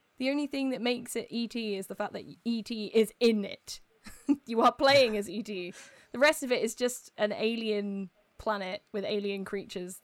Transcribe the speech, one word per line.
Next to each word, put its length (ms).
The 120
only 160
thing 240
that 120
makes 320
it 160
E 160
T 300
is 100
the 80
fact 200
that 100
E 180
T 320
is 260
in 240
it. 400
<laughs> 60
You 160
are 100
playing 440
as 120
E 140
T. 300
The 60
rest 240
of 80
it 120
is 120
just 440
an 140
alien 800
planet 440
with 120
alien 400
creatures 600